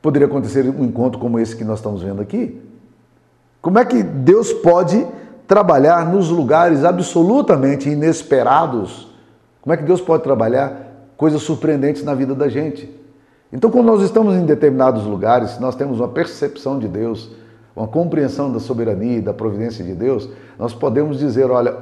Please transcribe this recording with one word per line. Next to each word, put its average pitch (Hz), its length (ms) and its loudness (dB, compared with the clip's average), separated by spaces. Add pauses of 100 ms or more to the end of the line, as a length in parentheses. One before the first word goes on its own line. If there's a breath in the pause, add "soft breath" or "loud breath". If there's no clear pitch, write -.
poderia 143 280 2
acontecer 135 400 -2
um 135 160 -2
encontro 120 340 -2
como 120 200 -2
esse 113 180 -4
que 113 80 -8
nós 110 160 -4
estamos 104 220 -6
vendo 98 200 -6
aqui? 208 400 -8 (960)
Como 190 180 2
é 247 60 6
que 240 180 0
Deus 170 500 4
pode 180 540 2 (400 loud breath)
trabalhar 170 600 4
nos 180 220 2
lugares 160 560 2
absolutamente 170 1040 2
inesperados? 147 1200 0 (480 soft breath)
Como 147 120 -2
é 165 40 0
que 151 60 -6
Deus 170 180 2
pode 160 220 0
trabalhar 131 920 -2
coisas 151 260 0
surpreendentes 147 600 -2
na 143 100 -4
vida 135 200 -2
da 139 140 -2
gente? 143 420 -6 (640 soft breath)
Então, 214 180 2
quando 247 160 4
nós 214 160 4
estamos 208 320 2
em 180 100 2
determinados 131 600 2
lugares, 107 460 0
se - 100 -12
nós 123 140 -4
temos 131 260 -4
uma 120 80 -2
percepção 139 680 -6
de 107 100 -6
Deus, 107 420 -6 (440 loud breath)
uma 110 140 -8
compreensão 143 640 -2
da 113 80 -4
soberania 117 580 -2
e 104 40 -4
da 98 100 -4
providência 110 520 -6
de 92 100 -8
Deus, 113 340 -2 (300 loud breath)
nós 117 160 -6
podemos 143 440 -2
dizer: 131 320 0
Olha, 123 320 0